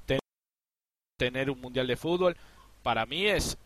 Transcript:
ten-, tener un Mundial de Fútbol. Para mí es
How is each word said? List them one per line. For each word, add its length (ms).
ten-, 140
tener 320
un 120
Mundial 260
de 100
Fútbol. 400
Para 240
mí 200
es 400